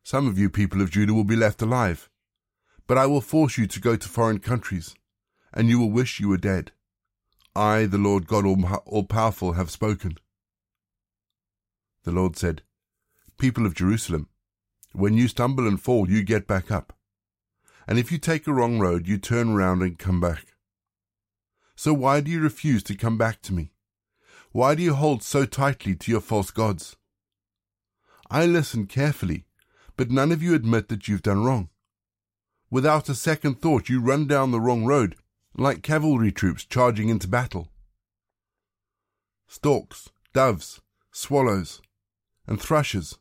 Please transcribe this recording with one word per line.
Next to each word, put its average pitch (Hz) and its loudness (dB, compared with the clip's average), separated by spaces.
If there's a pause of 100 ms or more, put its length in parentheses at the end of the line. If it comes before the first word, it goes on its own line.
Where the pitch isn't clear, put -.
Some 139 -2
of 98 -2
you 101 2
people 98 0
of 90 0
Judah 104 2
will 110 2
be 110 0
left 110 0
alive, 110 -2 (760)
but 131 2
I 135 4
will 143 2
force 156 0
you 110 0
to - -10
go 117 2
to - -10
foreign 113 0
countries, 104 -6 (580)
and 117 2
you 120 4
will 113 2
wish 123 -2
you 101 0
were 95 2
dead. 92 -2 (800)
I, 107 2
the 101 -2
Lord 101 2
God 104 0
All-, 95 2
All-Powerful, 104 -2
have 87 -4
spoken. 95 -4 (1900)
The 85 -6
Lord 90 0
said, 82 -4 (760)
"People 120 0
of 85 -2
Jerusalem, 90 -2 (640)
when 101 0
you 120 4
stumble 127 0
and 98 0
fall, 110 2
you 104 2
get 104 -2
back 95 -2
up. 90 -6 (960)
And 110 0
if 123 0
you 165 -4
take 160 -2
a 156 -2
wrong 120 2
road, 87 2
you 101 0
turn 120 -2
around 92 2
and 90 -2
come 92 -2
back. 85 -2 (1300)
So 151 0
why 139 2
do 147 -4
you 165 -2
refuse 143 0
to 101 -8
come 113 -2
back 113 0
to 98 -8
me? 82 -6 (800)
Why 131 2
do 170 -2
you 160 2
hold 143 0
so 139 0
tightly 127 -2
to - -6
your 110 2
false 101 -2
gods?" 104 -4 (1300)
I 160 2
listen 143 0
carefully, 131 -2 (500)
but 123 -2
none 139 2
of 160 -2
you 175 2
admit 113 2
that 104 -8
you've 101 -2
done 101 0
wrong. 117 0 (1000)
Without 143 2
a 135 -4
second 151 -2
thought, 151 2
you 131 0
run 139 2
down 135 2
the 117 0
wrong 117 0
road, 123 2 (400)
like 131 -2
cavalry 147 2
troops - -2
charging 113 2
into 92 -2
battle. 110 -6 (1800)
Storks, - -4 (240)
doves, - 0 (300)
swallows, 113 -2 (640)
and 107 -4
thrushes. 139 -2